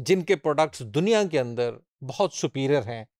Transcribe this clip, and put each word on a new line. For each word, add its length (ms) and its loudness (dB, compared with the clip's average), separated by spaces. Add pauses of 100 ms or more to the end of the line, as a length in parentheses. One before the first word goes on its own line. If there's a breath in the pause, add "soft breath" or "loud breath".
जिनके 360 2
प्रोडक्ट्स 460 0
दुनिया 420 2
के 140 0
अंदर 420 -2 (220)
बहुत 320 -2
सुपीरियर 480 0
हैं। 260 -10 (120)